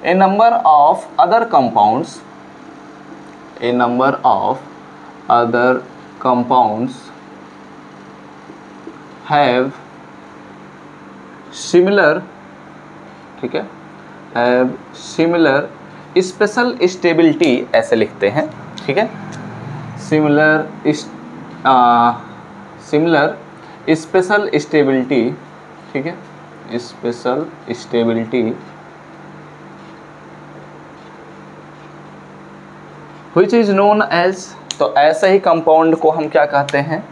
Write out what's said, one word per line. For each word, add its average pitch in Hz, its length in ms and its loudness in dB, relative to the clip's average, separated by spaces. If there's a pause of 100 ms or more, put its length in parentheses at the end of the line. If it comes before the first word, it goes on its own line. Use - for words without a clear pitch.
A 175 120 2
number 196 340 4 (180)
of 151 360 4 (140)
other 185 220 4 (120)
compounds, 117 640 0 (1500)
a 123 120 0
number 123 360 0 (140)
of 113 320 0 (760)
other 120 500 2 (440)
compounds 123 720 0 (2250)
have 135 420 2 (1900)
similar, 180 520 4 (1300)
ठीक 123 140 -8
है, 202 120 -6 (680)
have 123 420 0 (280)
similar 165 520 2 (640)
special 208 460 -2 (200)
stability, 165 680 2 (200)
ऐसे 113 220 2
लिखते 101 320 -2
हैं। 151 180 -2 (400)
ठीक - 120 -2
है, 226 100 0 (920)
Similar 156 680 2 (200)
इस-, 151 200 -2 (600)
आ, 120 460 4 (760)
similar 151 440 2 (560)
स्पेशल 190 680 0
स्टेबिलिटी, 135 760 0 (600)
ठीक 139 140 -6
है, - 720 -14
स्पेशल 123 680 -6 (280)
स्टेबिलिटी 117 680 -2 (4000)
which 196 180 2
is 220 160 4
known 208 320 2 (100)
as, 180 340 -2 (320)
तो 139 200 -2
ऐसे 156 320 2
ही 196 100 4
compound 160 560 2
को 160 140 2
हम 160 180 -4
क्या 151 180 2
कहते 143 340 0
हैं? 165 320 -4